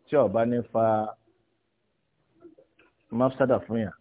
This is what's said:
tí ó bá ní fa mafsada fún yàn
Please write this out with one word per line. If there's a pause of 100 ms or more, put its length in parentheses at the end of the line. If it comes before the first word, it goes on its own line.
tí
ó
bá
ní
fa (2250)
mafsada
fún
yàn